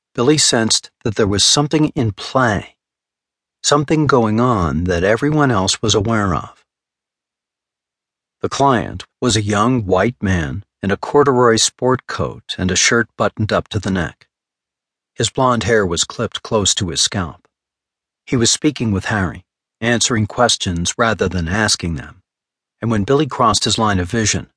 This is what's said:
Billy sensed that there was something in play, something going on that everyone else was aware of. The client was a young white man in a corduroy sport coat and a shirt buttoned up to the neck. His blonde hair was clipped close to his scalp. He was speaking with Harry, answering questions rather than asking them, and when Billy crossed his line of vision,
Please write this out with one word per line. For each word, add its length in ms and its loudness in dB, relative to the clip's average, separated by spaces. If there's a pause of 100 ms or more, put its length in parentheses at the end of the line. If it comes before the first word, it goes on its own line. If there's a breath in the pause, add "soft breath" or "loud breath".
(120)
Billy 240 2
sensed 540 0 (140)
that 100 -2
there 140 0
was 160 0
something 460 2
in 200 -2
play, 680 -2 (840)
something 460 2
going 320 2
on 440 0
that 200 0
everyone 480 2
else 280 0
was 140 0
aware 400 0
of. 300 -8 (1800)
The 80 -4
client 560 0 (160)
was 160 0
a 60 0
young 440 0
white 340 0
man 440 -2 (180)
in 80 -2
a 60 0
corduroy 640 2
sport 500 -2
coat 500 -8
and 140 -2
a 40 -2
shirt 400 0
buttoned 360 -2
up 160 -2
to 100 -6
the 140 -4
neck. 360 -6 (840)
His 160 -2
blonde 320 2
hair 240 2
was 160 -2
clipped 400 -8
close 320 0
to 140 -4
his 120 -4
scalp. 460 -4 (800)
He 100 0
was 140 2
speaking 400 -2
with 160 -2
Harry, 380 -4 (360)
answering 460 0
questions 680 -2
rather 320 0
than 200 -4
asking 460 -2
them, 280 -14 (580)
and 100 -2
when 140 0
Billy 220 2
crossed 380 2
his 140 0
line 220 2
of 100 -4
vision, 460 -2